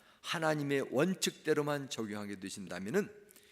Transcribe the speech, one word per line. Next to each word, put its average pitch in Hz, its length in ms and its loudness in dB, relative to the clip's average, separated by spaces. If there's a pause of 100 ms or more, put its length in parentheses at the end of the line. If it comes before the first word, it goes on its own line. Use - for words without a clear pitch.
(200)
하나님의 151 720 2
원칙대로만 147 1000 2
적용하게 104 500 -4
되신다면은 98 680 -2 (440)